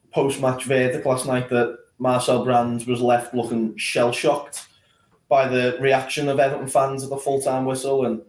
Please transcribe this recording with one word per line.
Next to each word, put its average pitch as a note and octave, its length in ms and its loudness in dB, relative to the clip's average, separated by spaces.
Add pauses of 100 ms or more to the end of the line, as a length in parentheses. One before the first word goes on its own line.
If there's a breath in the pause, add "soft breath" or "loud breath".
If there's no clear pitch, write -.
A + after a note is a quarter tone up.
(140)
post-match C3+ 520 0
verdict B2+ 400 0
last B2+ 200 0
night B2 240 -2
that A#2+ 300 0 (180)
Marcel B2+ 460 2
Brands A#2+ 420 0
was B2 160 0
left A#2+ 320 2
looking A2+ 440 -2
shell-shocked - 880 -2 (640 soft breath)
by C3+ 180 4
the B2+ 320 0
reaction C3+ 500 0
of C#3 100 2
Everton C#3 280 0
fans C3+ 360 0
at - 60 -10
the C3+ 80 -4
full-time C3+ 480 -2
whistle, C3 400 0
and A2+ 240 -2